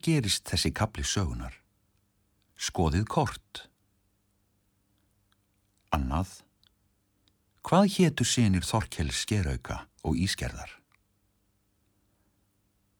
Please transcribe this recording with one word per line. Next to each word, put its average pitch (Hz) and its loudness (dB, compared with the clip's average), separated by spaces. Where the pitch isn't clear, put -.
gerist 143 0
þessi 78 0
kafli 87 -2
sögunar? 64 -4
Skoðið 85 0
kort. - -4
Annað. 71 -4
Hvað 196 4
hétu 147 4
synir 98 4
Þorkels - -2
skerauka 78 -2
og - 0
Ísgerðar? - -4